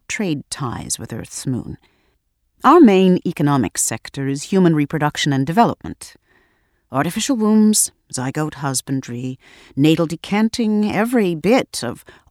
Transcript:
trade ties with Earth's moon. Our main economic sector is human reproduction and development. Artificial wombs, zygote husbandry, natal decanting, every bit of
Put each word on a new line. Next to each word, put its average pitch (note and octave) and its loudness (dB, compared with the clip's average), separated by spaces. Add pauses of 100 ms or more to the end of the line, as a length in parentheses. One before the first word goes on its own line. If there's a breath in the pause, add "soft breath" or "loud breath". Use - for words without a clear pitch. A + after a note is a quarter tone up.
trade F#3 -6
ties - -8
with A#2 -12
Earth's - -12
moon. B2 -6 (880)
Our D4+ 6
main F#3+ 8
economic C#3+ 0
sector - -6
is C#3 -6
human F3+ 4
reproduction D3+ -2
and C3+ 0
development. - -2 (800)
Artificial F3 -2
wombs, G#3+ 2 (220)
zygote C3+ -6
husbandry, C3 -6 (360 soft breath)
natal D#3 2
decanting, G#3+ -2
every G#3 0
bit - -2
of A#2+ -10 (260 soft breath)